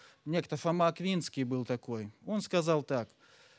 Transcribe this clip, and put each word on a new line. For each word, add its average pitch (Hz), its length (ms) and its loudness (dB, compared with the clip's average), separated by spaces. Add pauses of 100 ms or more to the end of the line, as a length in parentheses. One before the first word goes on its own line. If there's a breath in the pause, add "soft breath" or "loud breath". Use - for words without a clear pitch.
(240 loud breath)
некто 156 320 -2
Фома 170 320 4
Аквинский 170 560 -2
был 127 200 -2
такой. 113 460 -4 (160)
Он 202 140 -2
сказал 165 420 2
так: 135 260 -2 (500 soft breath)